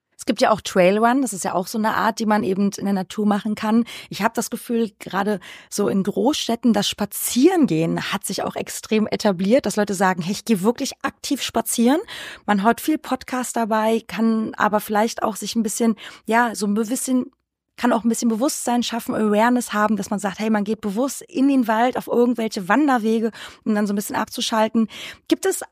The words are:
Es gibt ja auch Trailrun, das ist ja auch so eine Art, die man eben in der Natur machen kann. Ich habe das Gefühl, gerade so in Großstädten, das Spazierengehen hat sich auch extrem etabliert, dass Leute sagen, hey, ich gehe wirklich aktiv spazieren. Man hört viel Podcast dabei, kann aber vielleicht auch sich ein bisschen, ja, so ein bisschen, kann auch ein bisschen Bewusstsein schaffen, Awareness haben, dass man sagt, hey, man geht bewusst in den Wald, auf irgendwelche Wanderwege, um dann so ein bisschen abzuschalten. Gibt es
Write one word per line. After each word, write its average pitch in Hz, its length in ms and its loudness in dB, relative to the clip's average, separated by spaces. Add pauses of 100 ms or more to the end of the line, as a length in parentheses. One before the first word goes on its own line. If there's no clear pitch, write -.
(160)
Es - 100 -14
gibt 240 160 0
ja 226 80 6
auch 202 100 2
Trailrun, 214 640 4
das 240 100 -2
ist 180 120 -8
ja 156 100 -4
auch 180 120 -2
so 233 120 -6
eine 214 160 0
Art, 208 240 0
die 226 80 -2
man 214 180 2
eben 190 320 0
in - 80 -8
der 202 80 0
Natur 190 320 -2
machen 208 300 0
kann. 220 320 0 (240)
Ich - 100 -10
habe 214 140 0
das - 160 -4
Gefühl, 226 480 -2
gerade 196 420 -2 (300)
so 202 180 -2
in 196 140 2
Großstädten, 226 720 0
das 202 160 0
Spazierengehen 202 1200 2
hat - 140 -6
sich - 160 -4
auch - 120 -6
extrem - 520 -2
etabliert, 196 580 2
dass 208 120 -4
Leute 208 180 0
sagen, 185 260 2
hey, 175 120 -4
ich - 120 -6
gehe 208 160 2
wirklich 240 400 0
aktiv - 400 -4
spazieren. 240 600 0 (420)
Man 202 180 0
hört 233 200 2
viel 311 160 0
Podcast - 580 -6
dabei, 220 500 0
kann 220 500 0
aber 208 240 0
vielleicht 214 420 -2
auch 202 140 -2
sich 208 200 -8
ein 226 60 2
bisschen, 220 340 0 (300)
ja, 233 280 2
so 202 120 -2
ein 202 80 0
bisschen, 247 560 -2 (460)
kann 240 180 2
auch 226 100 0
ein 233 60 2
bisschen 233 180 0
Bewusstsein 240 540 0
schaffen, - 320 -6
Awareness 220 580 2
haben, 208 240 2
dass 196 140 -6
man 208 80 -2
sagt, 190 200 -4
hey, 220 120 -2
man 208 140 2
geht 214 180 -4
bewusst 214 400 -4
in - 260 0
den 262 180 4
Wald, 233 300 2
auf - 120 -6
irgendwelche 226 600 0
Wanderwege, 226 640 2 (340)
um 220 100 0
dann 208 120 2
so 202 80 -2
ein - 20 0
bisschen 233 200 -6
abzuschalten. 220 720 0 (420)
Gibt - 180 0
es 381 260 0